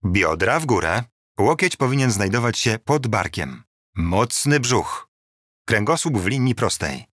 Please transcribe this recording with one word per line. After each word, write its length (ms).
Biodra 540
w 60
górę. 380
Łokieć 380
powinien 340
znajdować 480
się 200
pod 280
barkiem. 560
Mocny 680
brzuch. 480
Kręgosłup 500
w 80
linii 280
prostej. 600